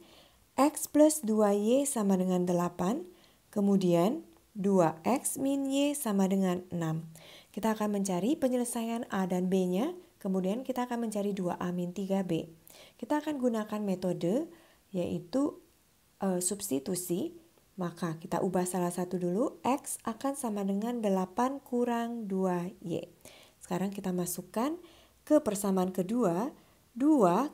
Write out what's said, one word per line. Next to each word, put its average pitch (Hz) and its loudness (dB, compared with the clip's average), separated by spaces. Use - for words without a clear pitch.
X 302 2
plus 302 6
dua 214 4
Y 247 2
sama 196 2
dengan 185 2
delapan, 180 0
kemudian 196 4
dua 185 2
X 262 -2
min 277 0
Y 285 2
sama 196 2
dengan 185 2
enam. 160 -4
Kita 220 -2
akan 214 -2
mencari 196 0
penyelesaian 240 -2
A 190 -2
dan 180 0
B-nya, 185 0
kemudian 190 -2
kita 247 -4
akan 233 -4
mencari 202 -2
dua 185 -2
A 180 -4
min 175 -4
tiga 196 0
B. 170 -2
Kita 294 -2
akan 294 -6
gunakan 214 -2
metode, 185 -2
yaitu, 190 -2
eh, 180 0
substitusi. 196 -4
Maka 165 -6
kita 190 -4
ubah 180 0
salah 180 -2
satu 180 -4
dulu, 180 -2
X - -2
akan 269 -4
sama 208 -4
dengan 214 -2
delapan 214 0
kurang 233 -2
dua 185 0
Y. - -6
Sekarang 185 -4
kita 196 -4
masukkan 220 -4
ke 302 6
persamaan 196 0
kedua, 196 0
dua 254 4